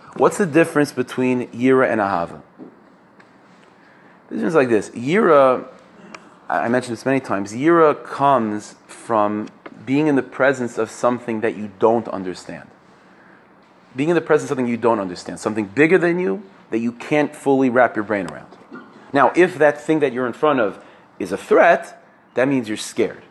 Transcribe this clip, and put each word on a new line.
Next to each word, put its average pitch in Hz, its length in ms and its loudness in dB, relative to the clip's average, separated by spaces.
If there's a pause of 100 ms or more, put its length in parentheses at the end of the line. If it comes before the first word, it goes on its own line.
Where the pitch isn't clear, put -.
(180)
What's 165 200 2
the 208 80 0
difference 147 460 2
between 127 580 -4
yira 131 400 2
and 110 120 0
ahava? 85 400 -4 (1900)
The - 60 -10
difference 214 160 -4
is 160 40 -2
like 131 140 4
this. 104 200 0
Yira, 139 760 2 (840)
I, 80 100 -2
I 85 100 -2
mentioned 120 240 -2
this - 120 -12
many 135 140 0
times. 101 340 -6
Yira 156 500 2
comes 113 720 -2 (120)
from 104 600 -2 (380)
being 139 220 0
in 143 80 2
the 127 80 2
presence 127 540 -2
of 110 120 -4
something 120 520 -4
that 110 140 -2
you 104 240 -12
don't 113 280 2
understand. 90 600 -10 (1300)
Being 147 140 -2
in 175 60 2
the 156 60 2
presence 147 280 0
of 139 80 -2
something 123 100 -2
you 117 100 -2
don't 113 220 2
understand, 90 400 -10
something 107 260 -4
bigger 147 320 2
than 175 220 0
you 196 240 -4 (280)
that 113 80 -2
you 117 120 -4
can't 147 440 -2
fully 135 340 0
wrap 120 260 2
your 107 80 -4
brain 98 260 -4
around. - 200 -16 (640)
Now, 131 220 4
if 165 240 2
that 147 200 4
thing 156 200 -2
that 139 120 0
you're 123 160 -4
in 117 60 -6
front 147 260 0
of 98 240 -2 (360)
is 92 120 -6
a 98 60 -4
threat, - 680 2 (300)
that 123 140 0
means 131 200 -2
you're 107 80 -6
scared. - 560 -4